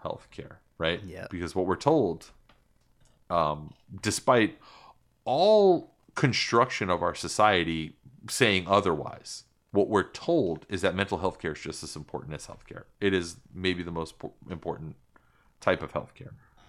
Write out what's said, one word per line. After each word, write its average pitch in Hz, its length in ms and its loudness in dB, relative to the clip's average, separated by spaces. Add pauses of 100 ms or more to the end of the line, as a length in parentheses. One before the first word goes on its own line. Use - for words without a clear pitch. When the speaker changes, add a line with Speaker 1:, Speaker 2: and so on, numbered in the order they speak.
Speaker 1:
healthcare, - 520 -12 (220)
right? 82 260 0
Speaker 2:
Yeah. 92 260 -14
Speaker 1:
Because 85 240 -6
what 92 120 0
we're 92 100 2
told, 120 540 0 (1000)
um, 76 440 0 (280)
despite 110 560 2 (680)
all 185 680 4 (200)
construction 117 760 2
of 85 120 0
our 85 120 0
society 85 840 0 (320)
saying 101 380 2
otherwise, 90 800 -2 (260)
what 98 180 2
we're 98 220 2
told 123 580 -2
is 95 140 -6
that 90 140 0
mental 98 220 -2
health - 200 -4
care 80 140 -4
is - 80 -12
just - 240 -10
as 78 100 -12
important 76 400 -12
as - 120 -12
healthcare. - 380 -18 (160)
It 101 140 0
is 85 220 -2 (180)
maybe 90 300 -2
the 87 80 -10
most 82 260 -8
po-, - 160 -14 (160)
important 80 460 -8 (640)
type 92 220 0
of 78 100 -12
healthcare, - 400 -10 (360)